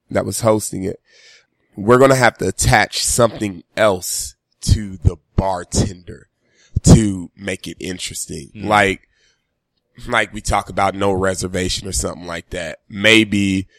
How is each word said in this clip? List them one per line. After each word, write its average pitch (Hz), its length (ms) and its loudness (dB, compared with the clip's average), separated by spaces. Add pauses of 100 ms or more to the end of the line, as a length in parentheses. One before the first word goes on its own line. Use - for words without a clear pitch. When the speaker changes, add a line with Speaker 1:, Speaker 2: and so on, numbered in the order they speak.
Speaker 1:
that 101 160 -2
was 101 160 -8
hosting 107 440 0
it. - 160 -8 (760)
We're 107 240 4
gonna 135 160 6
have 123 220 2
to 101 100 -4
attach 107 560 0
something 110 600 -2 (120)
else - 600 -2 (260)
to 101 340 0
the 92 220 -2 (180)
bartender 90 960 -4 (540)
to 98 520 4
make 95 320 -10
it 85 140 -12
interesting. - 720 -10
Speaker 2:
Hmm. 101 140 -10
Speaker 1:
Like, 101 420 2 (1000)
like 113 260 0
we 104 80 -10
talk 101 280 -2
about 95 260 0
no 98 180 0
reservation 92 720 -4
or 92 40 -10
something 90 340 -6
like 85 240 -10
that. 85 300 -10 (100)
Maybe 101 800 2 (120)